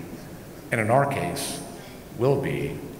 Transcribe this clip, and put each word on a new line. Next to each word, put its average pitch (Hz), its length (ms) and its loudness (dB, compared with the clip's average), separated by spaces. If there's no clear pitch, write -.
and 117 80 4
in 107 100 4
our 139 160 8
case, - 560 -2
will 135 240 6
be, 71 340 -2